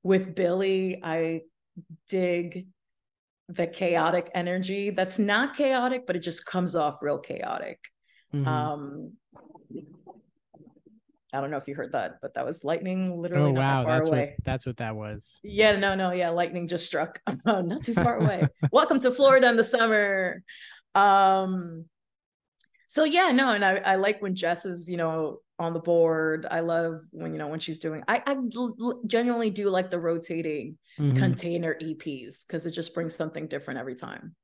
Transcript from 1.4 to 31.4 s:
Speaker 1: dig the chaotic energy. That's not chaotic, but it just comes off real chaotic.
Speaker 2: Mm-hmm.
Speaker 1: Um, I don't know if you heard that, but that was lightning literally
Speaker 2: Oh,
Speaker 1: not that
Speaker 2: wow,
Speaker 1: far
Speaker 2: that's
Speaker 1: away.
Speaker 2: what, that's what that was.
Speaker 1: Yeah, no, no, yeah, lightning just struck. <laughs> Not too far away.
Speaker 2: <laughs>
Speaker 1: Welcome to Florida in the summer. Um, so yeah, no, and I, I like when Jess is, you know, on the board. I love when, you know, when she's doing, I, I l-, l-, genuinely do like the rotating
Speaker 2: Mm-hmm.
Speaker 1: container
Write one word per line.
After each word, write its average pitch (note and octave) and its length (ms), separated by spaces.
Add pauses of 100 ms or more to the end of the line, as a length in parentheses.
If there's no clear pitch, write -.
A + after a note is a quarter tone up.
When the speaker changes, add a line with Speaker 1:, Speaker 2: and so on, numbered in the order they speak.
Speaker 1:
dig F3+ 600 (800)
the E3+ 180
chaotic E3+ 680
energy. F#3 560
That's F#3 280
not A3 380
chaotic, B3+ 500
but F3 100
it F3 40
just E3 260
comes F3+ 300
off D3+ 260
real C#3+ 160
chaotic. - 640 (520)
Speaker 2:
Mm-hmm. C#3+ 160
Speaker 1:
Um, D3+ 640 (2250)
I C3+ 60
don't C#3 100
know D3+ 60
if C#3 100
you C#3 80
heard C#3+ 180
that, G#2+ 280
but - 140
that - 100
was C#3+ 180
lightning F#3 580
literally D3 300
Speaker 2:
Oh, - 20
Speaker 1:
not C3 80
that - 0
Speaker 2:
wow, C3+ 240
Speaker 1:
far - 140
Speaker 2:
that's D#3+ 100
Speaker 1:
away. D#3 100 (180)
Speaker 2:
what, - 80
that's C3 220
what B2 120
that A2 180
was. G#2+ 460
Speaker 1:
Yeah, G#3 300
no, G3 220
no, F#3+ 180
yeah, F3+ 160
lightning F3 400
just F3 160
struck. - 360 (120)
<laughs> C#3+ 140
Not G3+ 360
too A#3+ 120
far F3+ 240
away. F#3 260 (140)
Speaker 2:
<laughs> D3+ 140
Speaker 1:
Welcome D4+ 280
to B3+ 100
Florida C4 380
in A#3 80
the A3+ 80
summer. G#3 800 (520)
Um, F#3+ 920 (1000)
so - 180
yeah, E4+ 260
no, C4 240
and G3+ 100
I, F#3+ 120
I F#3+ 200
like G3+ 240
when G3 140
Jess F3 320
is, F3 240
you F3 80
know, D#3+ 400 (200)
on E3 140
the E3+ 80
board. D#3+ 680
I E3 100
love E3 400 (100)
when, D#3+ 220
you D#3+ 60
know, D3+ 80
when D#3+ 140
she's D#3+ 180
doing, D#3 280
I, A#3+ 200
I C#4 60 (220)
l-, A#3+ 240
l-, B3 280
genuinely A#3 420
do G3+ 220
like F#3 200
the F3 100
rotating E3 760 (220)
Speaker 2:
Mm-hmm. C#3+ 180
Speaker 1:
container E3+ 640